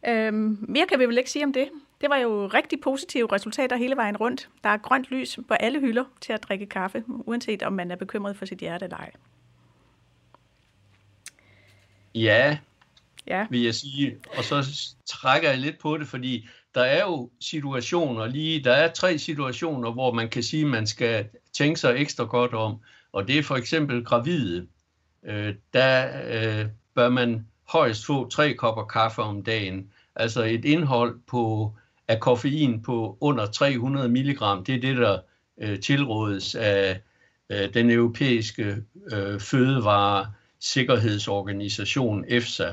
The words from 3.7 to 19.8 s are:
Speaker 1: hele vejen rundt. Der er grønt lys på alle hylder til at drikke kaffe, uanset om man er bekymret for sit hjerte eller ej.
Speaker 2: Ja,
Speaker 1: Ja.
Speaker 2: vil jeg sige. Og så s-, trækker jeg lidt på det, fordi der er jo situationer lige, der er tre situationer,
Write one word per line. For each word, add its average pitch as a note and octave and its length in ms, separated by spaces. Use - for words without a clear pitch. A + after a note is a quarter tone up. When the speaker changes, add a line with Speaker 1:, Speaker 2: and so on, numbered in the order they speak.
Speaker 1:
hele A#3+ 200
vejen G#3 200
rundt. B3 320
Der G#3+ 60
er G#3 60
grønt B3+ 340
lys B3+ 280
på A3+ 60
alle C4 260
hylder B3+ 240
til - 120
at G#3+ 100
drikke G3 240
kaffe, G3+ 400
uanset A#3 560
om - 100
man F3+ 180
er F3+ 60
bekymret G3+ 400
for F#3+ 100
sit F#3 120
hjerte F3 260
eller E3+ 120
ej. D#3 140
Speaker 2:
Ja, A2+ 440
Speaker 1:
Ja. F#3+ 240
Speaker 2:
vil A#2+ 120
jeg A2+ 120
sige. C#3 420
Og B2 80
så C#3+ 180
s-, - 340
trækker D3 440
jeg C3 80
lidt C#3 200
på D#3 200
det, D3 80
fordi B2+ 420
der B2 80
er C#3+ 200
jo D3+ 280
situationer C#3 840
lige, D3+ 380
der B2 80
er C#3+ 200
tre F3+ 260
situationer, C#3 760